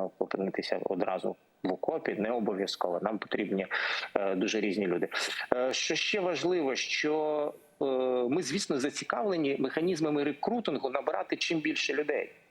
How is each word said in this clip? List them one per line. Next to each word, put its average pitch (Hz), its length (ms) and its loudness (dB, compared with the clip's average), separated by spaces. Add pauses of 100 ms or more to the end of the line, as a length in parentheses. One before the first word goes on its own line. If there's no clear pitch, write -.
(200)
опинитися 95 640 -2
одразу 95 520 0 (280)
в 95 100 0
окопі, 151 400 -2
не 104 180 0
обов'язково. 98 720 0
Нам 104 140 0
потрібні, 98 500 -2 (480)
е, 98 200 2
дуже 104 260 0
різні 101 260 0
люди. 87 200 0 (480)
Е, 127 180 0
що - 220 0
ще - 240 0
важливо, 165 560 2
що, 151 760 0 (280)
е, 143 40 2 (440)
ми, 160 140 2
звісно, 147 360 0
зацікавлені 160 800 0
механізмами 151 640 2
рекрутингу 147 640 0
набирати 143 460 0
чим 160 240 0
більше 151 340 0
людей. 143 380 0 (200)